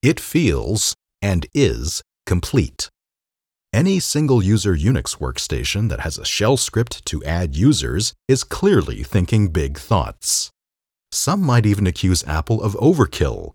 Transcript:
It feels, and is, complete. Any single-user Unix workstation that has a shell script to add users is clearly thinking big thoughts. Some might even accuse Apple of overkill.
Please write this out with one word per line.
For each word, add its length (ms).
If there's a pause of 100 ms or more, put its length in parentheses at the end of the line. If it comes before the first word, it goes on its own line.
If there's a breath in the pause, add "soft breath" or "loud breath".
It 160
feels, 720 (300)
and 320
is, 480 (240)
complete. 640 (840)
Any 260
single-user 760
Unix 420
workstation 720
that 120
has 180
a 60
shell 300
script 520
to 160
add 320
users 580 (140)
is 160
clearly 580
thinking 460
big 320
thoughts. 720 (600)
Some 300
might 240
even 220
accuse 380
Apple 360
of 140
overkill. 800